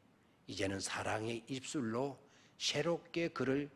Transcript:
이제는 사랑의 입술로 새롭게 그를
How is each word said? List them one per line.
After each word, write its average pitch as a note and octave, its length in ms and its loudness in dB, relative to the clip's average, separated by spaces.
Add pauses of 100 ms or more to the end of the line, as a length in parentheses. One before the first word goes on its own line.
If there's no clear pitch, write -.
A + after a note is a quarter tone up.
(480)
이제는 G2 320 0
사랑의 G#2+ 680 -2
입술로 C3 720 -2 (380)
새롭게 D#3+ 720 0
그를 C#3 460 2